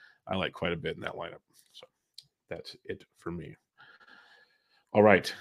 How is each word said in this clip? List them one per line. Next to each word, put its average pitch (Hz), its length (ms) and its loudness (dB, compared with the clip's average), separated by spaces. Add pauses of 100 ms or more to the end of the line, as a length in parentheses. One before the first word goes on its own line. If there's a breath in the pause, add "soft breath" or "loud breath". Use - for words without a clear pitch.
(280 soft breath)
I 95 80 -4
like 92 180 -2
quite 85 200 -2
a 85 40 -4
bit - 180 -6
in 69 60 -14
that - 140 -8
lineup. - 240 -12 (340)
So - 140 -20 (600)
that's - 280 -12 (100)
it - 180 -10 (140)
for - 140 -10
me. 87 240 -12 (1400 soft breath)
All 107 80 8
right. 101 400 8